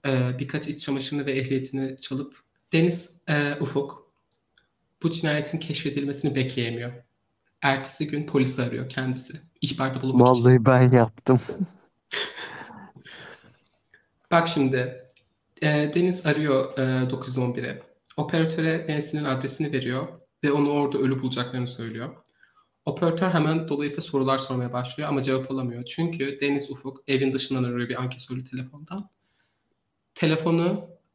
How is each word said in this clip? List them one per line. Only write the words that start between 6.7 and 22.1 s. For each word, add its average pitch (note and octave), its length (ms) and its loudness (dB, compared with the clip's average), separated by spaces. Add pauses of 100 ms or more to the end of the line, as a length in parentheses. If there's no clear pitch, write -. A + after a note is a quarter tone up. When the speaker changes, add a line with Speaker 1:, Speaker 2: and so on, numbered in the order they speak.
Speaker 1:
Ertesi C#3 460 0
gün D3 200 -4
polisi C3 340 2
arıyor B2+ 280 -4
kendisi. - 520 -6 (200)
İhbarda C3 400 -2
bulunmak B2+ 280 8
için. A#2+ 140 6
Speaker 2:
Vallahi B2 220 8
ben B2+ 260 8
yaptım. B2 560 6
<laughs> - 40 -8 (2750)
Speaker 1:
Bak E3+ 160 6
şimdi, C3 640 0 (520)
e, D3+ 340 2
Deniz F3+ 300 2
arıyor, C#3+ 520 2
e, C3 320 0
dokuz C3 200 -6
yüz B2+ 80 -4
on B2 180 0
bire. B2 280 -8 (340)
Operatöre D#3+ 720 0
Nancy'nin D3+ 340 -4
adresini C3+ 480 -4
veriyor C3 360 -2 (360)
ve D3 80 4
onu C#3+ 200 4
orada C#3+ 260 2
ölü C3+ 240 2
bulacaklarını B2 460 -4
söylüyor. A#2 480 -10 (680)